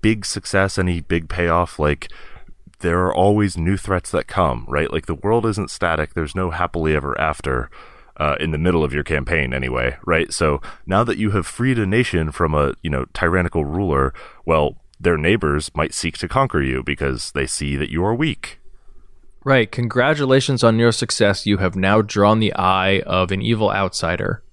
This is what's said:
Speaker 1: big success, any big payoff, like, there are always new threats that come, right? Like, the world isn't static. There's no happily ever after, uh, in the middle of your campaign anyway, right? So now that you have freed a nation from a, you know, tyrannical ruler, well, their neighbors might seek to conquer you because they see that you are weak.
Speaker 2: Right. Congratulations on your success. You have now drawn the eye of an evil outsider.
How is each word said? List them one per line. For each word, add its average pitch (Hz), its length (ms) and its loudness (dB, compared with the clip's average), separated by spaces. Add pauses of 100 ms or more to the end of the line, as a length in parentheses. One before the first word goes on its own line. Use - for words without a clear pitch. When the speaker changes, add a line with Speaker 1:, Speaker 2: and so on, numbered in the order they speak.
Speaker 1:
big 107 260 0
success, - 520 0
any 90 220 2
big 82 280 -2
payoff, 85 500 0
like, 73 320 0 (680)
there 90 240 0
are 90 100 0
always 101 420 2
new 90 200 0
threats 92 340 -2
that 85 160 -2
come, 65 420 0
right? 73 240 -2
Like, 78 140 -4
the 85 80 -2
world 107 320 0
isn't 104 240 -2
static. 78 440 -2
There's 78 200 -4
no 92 160 -2
happily 82 460 0
ever 69 240 -2
after, 67 500 -2 (460)
uh, 73 240 0
in 82 100 -2
the 78 80 -2
middle 85 240 2
of 69 100 -2
your 71 120 -4
campaign 71 500 -2
anyway, 64 500 -2
right? 82 280 0
So 73 280 0 (260)
now 98 180 2
that 117 140 -2
you 107 120 0
have 101 160 0
freed 123 320 0
a 107 80 0
nation 92 460 0
from 80 200 0
a, 73 300 2
you 80 80 -4
know, 65 140 -2 (100)
tyrannical 87 500 0
ruler, 73 480 0 (320)
well, 78 320 2 (220)
their 85 180 2
neighbors 78 580 0
might 78 200 -2
seek - 240 -6
to 90 100 -6
conquer 135 320 0
you 65 220 -2
because 67 480 -4
they 69 160 -2
see 71 300 -4
that 69 140 -4
you 82 140 -2
are 107 100 0
weak. - 440 -6 (840)
Speaker 2:
Right. 131 260 4
Congratulations 131 920 2
on 113 140 6
your 117 140 6
success. 104 540 0
You 101 120 4
have 92 180 0
now 98 260 4
drawn 104 380 4
the 104 140 0
eye 95 520 2
of 92 240 2
an 95 100 -2
evil 110 320 2
outsider. 95 680 -2 (100)